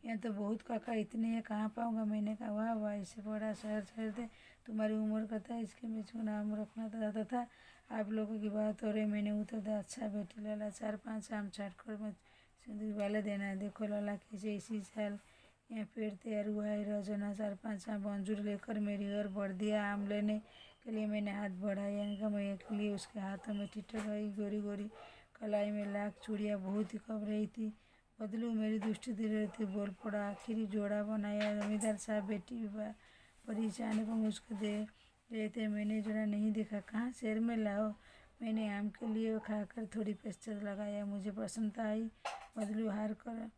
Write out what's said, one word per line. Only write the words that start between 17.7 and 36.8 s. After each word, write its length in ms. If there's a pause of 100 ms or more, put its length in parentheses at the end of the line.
आम 120
मंजूर 380
लेकर 400
मेरी 400
ओर 80
बढ़ 240
दिया। 420
आम 140
लेने 340 (420)
के 80
लिए 140
मैंने 260
हाथ 180
बढ़ाया, 540
इनका 260
मैं 240
एक 180
लिए 220
उसके 260
हाथों 340
में 140
टिटक 320
गई, 320
गोरी 300
गोरी 280 (500)
कलाई 320
में 220
लाख 200 (100)
चूड़ियाँ 360
बहुत 340
ही 60
कम 260
रही 220
थी। 260 (480)
बदलू 300
मेरी 280
दृष्टि 340
दे 140
रहे 200
थे, 180
बोल 240
पड़ा, 400
"आखिरी 360
जोड़ा 380
बनाया, 580
जमींदार 360
साहब 260
बेटी 320
विवाह 360 (560)
पर 100
ही 120
जाने 360
को 60
मुझको 440
दे 320 (440)
रहे 180
थे, 180
मैंने 340
जोड़ा 240
नहीं 260
देखा, 280
कहाँ 320